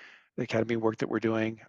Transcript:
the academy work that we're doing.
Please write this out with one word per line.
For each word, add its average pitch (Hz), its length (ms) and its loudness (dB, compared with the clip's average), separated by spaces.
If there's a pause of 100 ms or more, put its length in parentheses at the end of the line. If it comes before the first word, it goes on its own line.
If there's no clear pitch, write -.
(360)
the 127 80 -2
academy 113 320 0
work 110 220 0
that 127 100 -2
we're 113 120 0
doing. 113 480 0